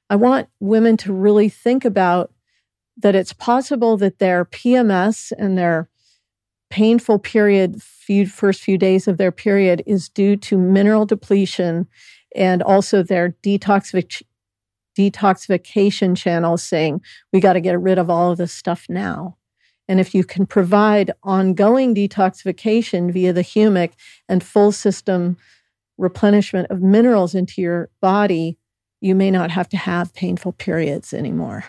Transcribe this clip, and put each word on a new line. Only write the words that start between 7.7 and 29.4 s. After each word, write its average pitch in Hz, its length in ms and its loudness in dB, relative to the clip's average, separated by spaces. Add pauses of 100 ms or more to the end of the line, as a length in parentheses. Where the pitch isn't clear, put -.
few, - 460 -2
first 196 340 -2
few 190 160 0
days 190 300 0
of 180 100 0
their 185 140 0
period 190 540 0
is 196 240 -4
due 202 260 0
to 202 220 -2
mineral 202 480 2
depletion 185 840 -2 (480)
and 185 260 0
also 196 400 2
their 175 400 -2
detoxific-, 196 800 -2 (760)
detoxification 196 1200 0
channels 170 460 -2
saying, 156 380 -4 (300)
"We 190 80 2
gotta 185 220 4
get 175 180 -2
rid 185 180 0
of 175 120 0
all 175 220 0
of 170 60 -2
this 175 140 -6
stuff - 380 -8
now." 180 480 -8 (500)
And 190 120 2
if 185 140 0
you 190 100 2
can 190 220 -4
provide 202 680 2 (120)
ongoing 196 720 0
detoxification 190 1160 -2
via 180 220 0
the 175 80 0
humic 190 500 0 (360)
and 185 160 0
full 208 280 2
system 180 680 -4 (600)
replenishment 196 720 0
of 185 120 -6
minerals 202 520 4
into 185 280 -4
your 170 280 -4 (120)
body, 185 560 0 (440)
you 190 140 0
may 190 160 2
not 180 200 0